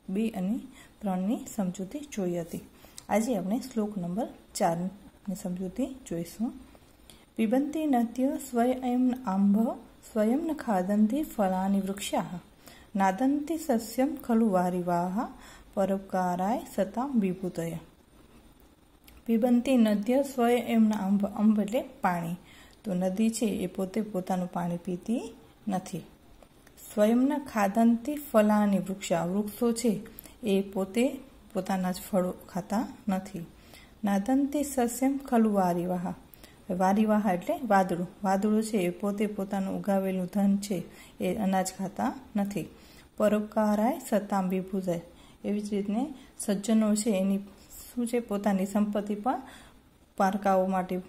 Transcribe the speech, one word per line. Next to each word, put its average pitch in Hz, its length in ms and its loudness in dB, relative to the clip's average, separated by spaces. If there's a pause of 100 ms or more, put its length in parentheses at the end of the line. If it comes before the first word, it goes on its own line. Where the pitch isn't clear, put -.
બે 214 200 -2
અને 208 320 -4 (380)
ત્રણની 190 400 -2 (180)
સમજૂતી 190 420 -4 (140)
જોઈ 180 240 -2
હતી. 165 240 -6 (480)
આજે 226 280 2
આપણે 185 240 -2
શ્લોક 208 380 -4
નંબર 180 300 -4 (260)
ચારની 185 800 -4
સમજૂતી 185 640 -6 (120)
જોઈશું. 175 440 -6 (840)
"પિબંતિ 285 500 0
નદ્ય 262 520 0 (120)
સ્વયં 247 640 2 (120)
આંભ 202 420 4 (440)
સ્વયં 220 260 2
ન 330 140 -2
ખાદંતિ 214 680 2
ફલાની 190 580 0
વૃક્ષાઃ 190 580 -4 (580)
નાદંતિ 262 600 2
સસ્યમ 262 600 -2
ખલુ 226 340 2
વારિવાહ 180 800 0 (460)
પરોપકારાય 196 880 0 (140)
સતામ 226 460 0
વિભૂતય." 175 580 -2 (1500)
"પિબંતિ 240 500 4
નદ્ય 220 460 4
સ્વયં 233 720 2
આંભ", 202 340 0
આંભ 214 340 4
એટલે 208 240 -2 (160)
પાણી. 175 360 -2 (480)
તો 196 100 -4
નદી 190 360 0
છે 226 160 -2
એ 190 200 -2
પોતે 190 340 -4
પોતાનું 180 520 -4
પાણી 175 240 -4
પીતી 220 580 -6 (340)
નથી. 190 300 -4 (960)
"સ્વયં 214 220 4
ન 277 220 2
ખાદંતિ 233 760 2
ફલાની 208 640 4
વૃક્ષા", 175 460 -2
વૃક્ષો 208 480 0
છે 233 280 0 (420)
એ 196 200 2
પોતે 196 580 -2 (320)
પોતાના 185 400 0
જ - 80 -8 (100)
ફળો 185 200 2
ખાતા 202 560 -4 (220)
નથી. 190 380 -4 (580)
"નાદંતિ 262 580 2
સસ્યમ 262 540 0
ખલુ 226 360 2
વારિવાહ", 180 600 0 (560)
વારિવાહ 202 640 4
એટલે 294 340 -2
વાદળું. 185 400 4 (160)
વાદળું 208 380 2
છે 220 140 -2
એ 175 140 2
પોતે 202 360 -2
પોતાનું 196 520 -4
ઉગાવેલું 185 560 0
ધન 202 220 4
છે 190 260 -4 (380)
એ 185 140 0
અનાજ 190 440 0
ખાતા 196 360 -4 (220)
નથી. 196 300 -2 (500)
"પરોપકારાય 214 920 2
સતામ 196 400 0
વિભૂતય", 185 520 -2 (440)
એવી 208 160 -2
જ 208 140 -6
રીતને 208 400 -2 (240)
સજ્જનો 214 560 2
છે 214 160 0
એની 196 280 2 (560)
શું 240 120 -2
છે, 240 140 0
પોતાની 202 460 0
સંપત્તિ 208 480 0
પણ 254 280 -2 (760)
પારકાઓ 190 500 2
માટે, 185 420 -2